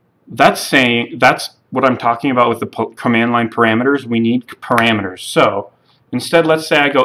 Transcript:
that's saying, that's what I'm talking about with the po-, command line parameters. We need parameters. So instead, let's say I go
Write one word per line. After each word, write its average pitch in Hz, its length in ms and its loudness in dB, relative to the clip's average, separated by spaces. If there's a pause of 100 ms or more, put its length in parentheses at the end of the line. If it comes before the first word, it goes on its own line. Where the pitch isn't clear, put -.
(260)
that's 151 360 2
saying, 120 560 0
that's 156 320 2 (180)
what 131 160 -2
I'm 123 140 2
talking 120 320 -2
about 123 180 2
with 113 120 -2
the 131 60 -6
po-, 113 200 -6
command 117 460 -2
line 117 180 -2
parameters. 117 560 0
We 117 120 -2
need 117 280 0
parameters. 110 760 -2
So 107 520 0 (380)
instead, 160 360 0
let's 156 200 0
say 156 120 0
I 143 100 2
go 135 160 2